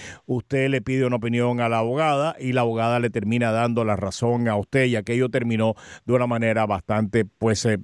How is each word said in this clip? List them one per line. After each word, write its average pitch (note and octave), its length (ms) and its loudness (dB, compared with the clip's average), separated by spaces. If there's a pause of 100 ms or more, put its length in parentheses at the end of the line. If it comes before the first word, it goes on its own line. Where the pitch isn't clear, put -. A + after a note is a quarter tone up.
(260)
usted C3+ 420 -2
le C3 140 0
pide C3 240 0
una B2 100 0
opinión A#2+ 440 0
a A#2 100 0
la A2+ 80 2
abogada C#3+ 600 0
y B2+ 140 -4
la B2+ 100 2
abogada A#2 380 0
le A#2+ 80 0
termina A2+ 420 0
dando A#2 340 0
la G#2+ 120 0
razón A#2+ 520 -2
a G#2 80 0
usted B2+ 280 0
y B2 120 0
aquello A#2+ 340 0
terminó A2+ 440 0 (300)
de A#2 80 0
una B2 140 4
manera A2+ 400 0
bastante, G#2+ 580 0
pues, G#2+ 400 -2
eh, G#2+ 200 2